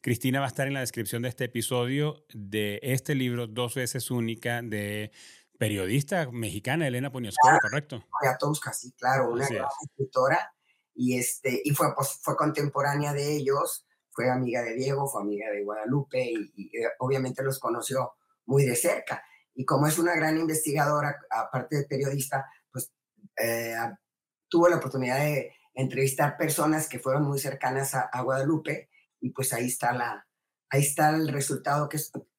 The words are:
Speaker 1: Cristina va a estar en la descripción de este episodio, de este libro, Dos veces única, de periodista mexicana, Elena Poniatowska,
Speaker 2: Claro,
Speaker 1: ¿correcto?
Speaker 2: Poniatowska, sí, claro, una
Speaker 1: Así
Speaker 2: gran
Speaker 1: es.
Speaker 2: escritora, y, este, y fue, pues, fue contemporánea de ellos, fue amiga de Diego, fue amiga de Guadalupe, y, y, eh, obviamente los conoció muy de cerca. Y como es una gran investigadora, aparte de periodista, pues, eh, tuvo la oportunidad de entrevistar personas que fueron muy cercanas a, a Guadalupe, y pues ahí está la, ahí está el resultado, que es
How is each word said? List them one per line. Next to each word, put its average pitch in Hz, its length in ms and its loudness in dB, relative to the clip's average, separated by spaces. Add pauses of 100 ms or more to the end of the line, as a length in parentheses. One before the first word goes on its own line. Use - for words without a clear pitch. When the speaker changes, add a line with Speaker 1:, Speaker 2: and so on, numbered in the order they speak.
Speaker 1:
Cristina 127 380 0
va 135 60 0
a 123 40 -2
estar 135 180 -2
en 139 60 -2
la 139 80 -4
descripción 117 400 -4
de 123 80 -2
este 123 160 -6
episodio, 127 880 -2
de 104 500 -4
este 131 320 0
libro, 120 320 -2
Dos 117 280 -4
veces 127 360 -4
única, 120 500 -2
de 107 500 -4 (460)
periodista 117 760 0
mexicana, 120 560 -2
Elena 131 240 -2
Poniatowska, 123 360 -2
Speaker 2:
Claro, 156 140 10
Speaker 1:
¿correcto? 147 440 -4 (140)
Speaker 2:
Poniatowska, 147 540 0
sí, 123 240 -10
claro, 127 340 2
una 123 140 0
Speaker 1:
Así 120 100 0
Speaker 2:
gran - 120 -2
Speaker 1:
es. - 220 -8
Speaker 2:
escritora, 135 640 2 (400)
y, 123 240 2
este, 123 460 -2
y 147 80 2
fue, 147 240 2
pues, - 260 -2
fue 147 140 -2
contemporánea 147 800 0
de 143 240 0
ellos, 139 500 0 (240)
fue 120 180 0
amiga 123 320 0
de 113 140 -4
Diego, 139 340 0
fue 110 120 -4
amiga 104 300 -4
de 101 120 -2
Guadalupe, 123 600 -2
y, 113 320 -4
y, 101 220 -10
eh, 117 120 -2 (100)
obviamente 131 440 -2
los 135 160 -2
conoció 123 540 -2 (320)
muy 139 200 4
de 120 120 2
cerca. - 460 0 (300)
Y 139 120 -6
como 147 220 4
es 151 120 2
una 170 160 4
gran 156 220 2
investigadora, 147 800 2 (120)
aparte 123 480 -2
de 135 80 0
periodista, 135 600 -2 (260)
pues, - 220 -10 (480)
eh, 117 340 0 (720)
tuvo 175 220 8
la 165 80 4
oportunidad 131 420 -2
de 147 340 0 (200)
entrevistar 135 640 2
personas 156 500 2
que - 120 -8
fueron 139 240 2
muy 139 160 0
cercanas 135 540 -2
a, 127 100 2
a 123 180 -4
Guadalupe, 135 680 0 (300)
y 123 120 -4
pues - 200 -4
ahí 120 140 -2
está 123 260 0
la, 120 340 -4 (440)
ahí 139 120 4
está 151 280 4
el 160 180 2
resultado, 143 600 0
que 156 80 -4
es - 160 -6 (260)